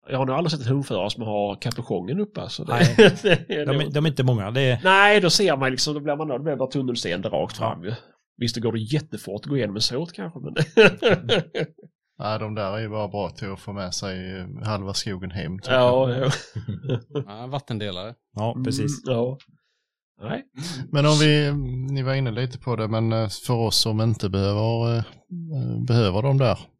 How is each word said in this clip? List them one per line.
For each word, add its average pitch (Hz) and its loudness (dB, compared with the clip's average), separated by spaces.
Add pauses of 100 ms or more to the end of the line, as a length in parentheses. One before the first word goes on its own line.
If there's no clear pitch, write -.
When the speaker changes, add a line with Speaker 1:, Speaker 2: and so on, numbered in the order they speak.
Speaker 1:
Jag 135 -2
har 131 2
nog 131 0
aldrig 165 0
sett 151 -6
en 131 2
hundförare 110 0
som 113 -6
har 104 -2
kapuschongen 113 -4
uppe. - -6
Så - -10
det, 117 -2
Speaker 2:
Nej. 120 4
Speaker 1:
<laughs> 208 10
det - 2
är 151 -2
Speaker 2:
De 139 0
är, 147 0
Speaker 1:
nog 151 -6
Speaker 2:
de 147 2
är 160 2
inte 135 0
många. 113 2
Det 131 0
är 123 2
Speaker 1:
Nej, 196 8
då 175 4
ser 170 2
man 131 2
liksom, 147 -2
då 147 -4
blir 143 -2
man, 156 -6
då 127 -2
blir 151 -2
det 131 -2
bara 131 -2
tunnelseende 113 -2
rakt 82 -2
Speaker 2:
Ja. 113 -2
Speaker 1:
fram 82 -10
ju. 107 -6 (440)
Visst, 120 -2
då 120 -4
går 117 0
det 113 -2
jättefort 110 -4
att - -16
gå 139 0
igenom 101 -2
en 110 -4
såt 156 -4
kanske, 180 -12
men 143 -8
<laughs> - 2 (240)
Speaker 3:
Nej, 104 -2
de 107 -6
där 101 -4
är 110 -4
ju 110 -6
bara 107 -4
bra 95 -4
till 98 -10
att 95 -10
få 101 -12
med 95 -6
sig, 92 -8
eh, 92 -10 (160)
halva 98 -4
skogen 92 -6
hem, 90 -6
typ. - -6
Speaker 1:
Ja, 127 4
ja. 135 0 (840)
Speaker 4:
<laughs> 143 -4
Ja, 110 -14
vattendelare. 107 -6 (200)
Speaker 2:
Ja, 113 -4
precis. 123 -2
Speaker 1:
Mm, 127 0
ja. 127 -2 (840)
Nej. 175 -6 (480)
Speaker 3:
Men 143 2
om 151 6
vi, 147 4 (420)
ni 135 -2
var 135 0
inne 131 0
lite 127 -4
på 120 -2
det, 110 -2
men, 113 2
eh, 110 0
för - -4
oss 113 2
som 110 2
inte 110 0
behöver, 113 0
eh, 127 -6
behöver 110 4
de 135 4
där. 117 4 (200)